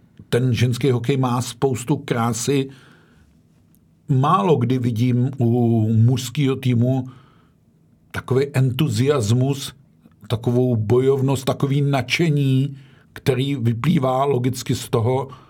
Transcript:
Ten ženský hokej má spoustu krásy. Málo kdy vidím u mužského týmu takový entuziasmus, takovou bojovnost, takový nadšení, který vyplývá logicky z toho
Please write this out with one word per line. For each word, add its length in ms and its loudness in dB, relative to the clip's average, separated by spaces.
Ten 240 0
ženský 380 0
hokej 260 0
má 240 0
spoustu 560 -2
krásy. 720 -2
Málo 460 2
kdy 240 0
vidím 580 0
u 560 2
mužského 640 2
týmu 520 0
takový 420 -2
entuziasmus, 1200 0
takovou 480 0
bojovnost, 680 2
takový 360 0
nadšení, 960 0
který 420 -2
vyplývá 720 0
logicky 500 -2
z 140 -10
toho 380 0